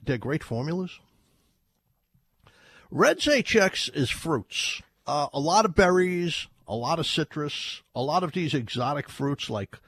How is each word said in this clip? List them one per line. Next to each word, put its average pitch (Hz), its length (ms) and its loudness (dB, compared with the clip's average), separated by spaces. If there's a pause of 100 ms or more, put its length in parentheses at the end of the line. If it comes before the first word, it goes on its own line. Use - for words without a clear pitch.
they're 127 140 -2
great 139 240 -4
formulas. 160 560 -6 (1900)
Reds 247 360 2
H 262 280 4
X 190 400 2
is 139 160 0
fruits. - 720 -4 (240)
Uh, 143 260 -2
a 143 60 -4
lot 180 260 4
of 180 80 -2
berries, 180 720 4 (220)
a 104 80 -6
lot 135 240 0
of 151 80 -2
citrus, - 720 -4 (140)
a 120 60 -2
lot 151 200 0
of 165 100 -2
these 170 220 -2
exotic 131 560 -2
fruits 139 400 -4
like 104 380 -8